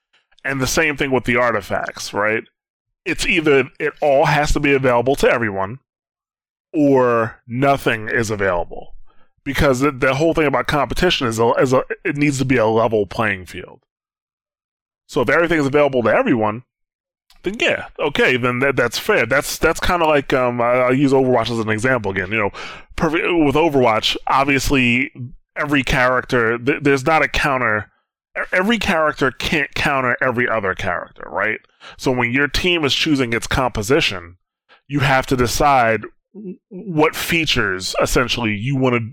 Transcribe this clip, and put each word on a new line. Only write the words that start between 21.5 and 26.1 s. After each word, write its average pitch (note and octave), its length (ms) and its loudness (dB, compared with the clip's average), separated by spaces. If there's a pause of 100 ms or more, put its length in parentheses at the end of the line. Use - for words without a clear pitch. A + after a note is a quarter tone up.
as A#2 100 -2
an A2 100 -4
example A2 420 0
again. F#2+ 180 -6
You A2 80 -2
know, G#2 120 0 (460)
perfect, E3 280 -2
with D#3 300 2
Overwatch, C3 600 2 (100)
obviously C3+ 840 2 (440)
every D3 260 0
character, B2 760 0